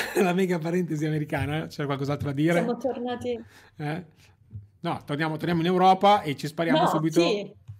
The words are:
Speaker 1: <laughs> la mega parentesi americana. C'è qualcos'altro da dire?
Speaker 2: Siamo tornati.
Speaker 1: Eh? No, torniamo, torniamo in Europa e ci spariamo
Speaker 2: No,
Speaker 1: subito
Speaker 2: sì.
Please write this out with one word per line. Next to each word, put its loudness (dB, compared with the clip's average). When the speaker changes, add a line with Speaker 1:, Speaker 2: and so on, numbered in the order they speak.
Speaker 1:
<laughs> -2
la 4
mega 0
parentesi -2
americana. -2
C'è -6
qualcos'altro -2
da -4
dire? 2
Speaker 2:
Siamo -2
tornati. -6
Speaker 1:
Eh? -8
No, -6
torniamo, -2
torniamo 0
in 2
Europa 6
e -4
ci -8
spariamo 2
Speaker 2:
No, -
Speaker 1:
subito 2
Speaker 2:
sì. -12